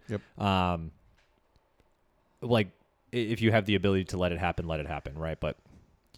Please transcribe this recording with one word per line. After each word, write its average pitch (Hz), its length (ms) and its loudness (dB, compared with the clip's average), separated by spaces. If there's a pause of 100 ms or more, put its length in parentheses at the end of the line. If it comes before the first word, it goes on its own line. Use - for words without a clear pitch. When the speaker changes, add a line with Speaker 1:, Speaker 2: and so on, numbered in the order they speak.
Speaker 1:
Yep. 98 140 -6 (180)
Speaker 2:
Um, 90 520 0 (1500)
like, 117 260 2 (460)
i-, 120 40 -2
if 110 240 -2
you 110 100 6
have 110 140 4
the 104 100 2
ability 95 300 2
to 95 120 -6
let 90 140 0
it 85 60 -4
happen, 87 300 -2
let 80 120 -4
it 73 80 -6
happen, 71 300 -10
right? 80 220 -6
But 78 180 -4 (600)